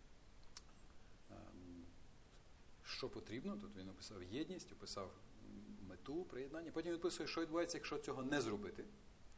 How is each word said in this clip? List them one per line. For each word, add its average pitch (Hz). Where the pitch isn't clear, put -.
е, -
що -
потрібно, 135
тут 101
він 95
описав 95
єдність, 143
описав 95
мету 147
приєднання, 143
потім 165
він 170
описує, 165
що -
відбувається, 165
якщо 147
цього 135
не 139
зробити. 104